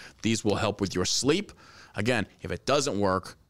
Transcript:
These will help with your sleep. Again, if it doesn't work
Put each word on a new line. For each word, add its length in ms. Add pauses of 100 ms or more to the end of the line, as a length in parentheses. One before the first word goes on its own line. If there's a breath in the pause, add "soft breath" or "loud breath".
(220 loud breath)
These 220
will 120
help 240
with 140
your 100
sleep. 480 (420 loud breath)
Again, 320 (160)
if 80
it 160
doesn't 320
work 380 (140)